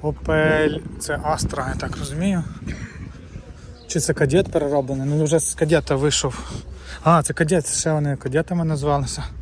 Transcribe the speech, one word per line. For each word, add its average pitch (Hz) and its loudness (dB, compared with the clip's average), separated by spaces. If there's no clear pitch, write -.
Opel, 156 2
це 147 -4
Astra, 147 -2
я 135 -4
так - -6
розумію. 165 0
Чи - 0
це 147 0
Кадет 151 4
перероблений? 139 0
Ну, 151 2
вже 151 4
з - -2
Кадета 151 2
вийшов. 135 0
А, 160 6
це 147 -2
Кадет, 165 2
ще - 0
вони 147 2
Кадетами 165 0
називалися. 143 0